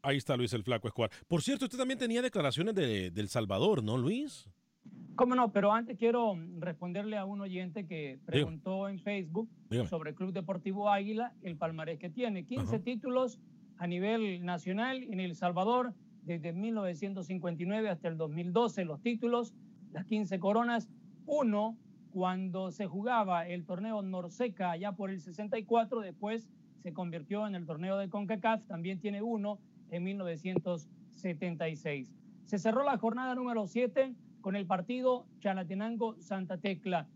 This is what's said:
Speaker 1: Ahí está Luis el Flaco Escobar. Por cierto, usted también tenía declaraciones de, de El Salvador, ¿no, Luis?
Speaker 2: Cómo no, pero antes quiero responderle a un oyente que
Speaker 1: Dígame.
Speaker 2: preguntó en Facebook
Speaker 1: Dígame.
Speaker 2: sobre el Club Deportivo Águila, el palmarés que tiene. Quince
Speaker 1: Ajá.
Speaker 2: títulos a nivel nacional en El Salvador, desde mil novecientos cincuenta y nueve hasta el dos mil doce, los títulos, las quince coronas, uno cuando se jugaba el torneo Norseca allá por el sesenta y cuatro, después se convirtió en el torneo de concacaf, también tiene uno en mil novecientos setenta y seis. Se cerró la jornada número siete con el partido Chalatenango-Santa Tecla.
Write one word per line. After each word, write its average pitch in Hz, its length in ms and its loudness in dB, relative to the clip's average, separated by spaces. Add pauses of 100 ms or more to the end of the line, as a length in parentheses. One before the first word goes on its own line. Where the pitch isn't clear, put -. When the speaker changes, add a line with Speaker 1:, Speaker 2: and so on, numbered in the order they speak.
Speaker 1:
Ahí 139 160 4
está 131 180 2
Luis 120 160 2
el 113 100 0
Flaco 120 240 0
Escobar. 110 240 2 (160)
Por 165 160 2
cierto, 269 220 2
usted 247 140 -4
también 262 200 0
tenía 240 240 2
declaraciones 190 540 2
de, 104 340 2
de 92 100 -4
El 101 80 -2
Salvador, 117 540 4
¿no, 107 140 2
Luis? 220 520 -2 (680)
Speaker 2:
Cómo 247 180 4
no, 240 160 6
pero 202 220 6
antes 226 260 0
quiero 226 380 4 (240)
responderle 180 560 -4
a 196 80 -2
un 202 160 -6
oyente 185 480 -6
que 156 220 -6
Speaker 1:
Dígame. 131 140 -14
Speaker 2:
preguntó 170 640 0
en 196 120 -6
Facebook 202 500 -2 (180)
Speaker 1:
Dígame. 117 200 2
Speaker 2:
sobre 156 220 -4
el 147 60 -10
Club 185 160 -2
Deportivo 190 580 0
Águila, 214 420 2 (100)
el 175 140 -6
palmarés 160 420 -4
que 175 100 -8
tiene. 196 360 -2
Quince 247 320 -2
Speaker 1:
Ajá. 190 80 -2
Speaker 2:
títulos 247 560 0 (380)
a 175 100 -4
nivel 190 560 0
nacional 196 580 -2
en 214 160 -4
El 180 160 -2
Salvador, 196 580 2 (300)
desde 165 300 -4
mil 214 220 -2
novecientos 190 520 -2
cincuenta 175 380 -2
y - 20 0
nueve 214 220 2
hasta 175 180 -2
el 165 100 0
dos 160 140 0
mil 175 220 -2
doce, 214 320 4
los 151 180 -4
títulos, 240 520 2 (360)
las 180 140 -6
quince 196 340 0
coronas, 226 500 4 (360)
uno 226 520 2 (360)
cuando 185 580 0
se 202 160 -4
jugaba 190 640 2
el 175 160 -6
torneo 202 380 -2
Norseca 185 680 -2
allá 185 220 -2
por 196 180 -4
el 190 100 -6
sesenta 196 380 -4
y 214 60 -6
cuatro, 226 340 2
después 208 500 -4 (360)
se 175 80 -6
convirtió 175 520 -4
en 196 120 -2
el 170 100 -6
torneo 175 300 -2
de 196 120 -2
concacaf, 220 600 0
también 175 320 -4
tiene 202 200 -2
uno 208 380 -2 (300)
en 175 140 -4
mil 196 160 -2
novecientos 175 720 -2 (220)
setenta 170 580 -4
y 156 80 -4
seis. 143 360 -6 (320)
Se 208 140 -2
cerró 220 240 4
la 269 160 4
jornada 247 380 0
número 240 320 0
siete 247 460 2 (260)
con 196 160 -2
el 196 100 -2
partido 247 600 2 (140)
Chalatenango-Santa 190 1160 -2
Tecla. 180 580 -2